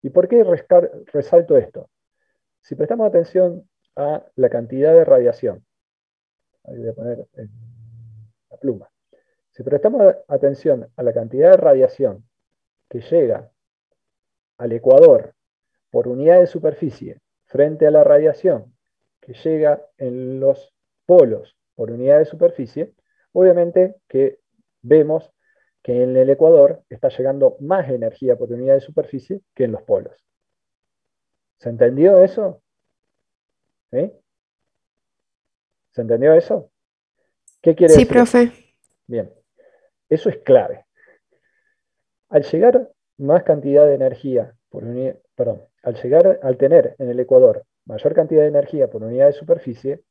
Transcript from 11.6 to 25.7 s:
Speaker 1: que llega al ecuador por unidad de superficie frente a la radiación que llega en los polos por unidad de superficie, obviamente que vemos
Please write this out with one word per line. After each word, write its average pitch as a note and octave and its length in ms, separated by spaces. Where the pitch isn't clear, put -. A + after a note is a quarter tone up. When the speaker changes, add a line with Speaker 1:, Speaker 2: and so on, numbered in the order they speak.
Speaker 1:
que - 140
llega A#2 500
al A#2+ 140
ecuador B2+ 640
por A#2+ 180
unidad D3+ 320
de F3+ 80
superficie - 720
frente D3+ 420
a D3 40
la D3+ 120
radiación D3 680
que - 140
llega D3+ 500
en B2+ 420
los C3+ 340
polos C#3+ 520
por A#2 160
unidad C3 280
de D#3 60
superficie, D#3+ 680
obviamente F3+ 640
que C3+ 320
vemos D3+ 480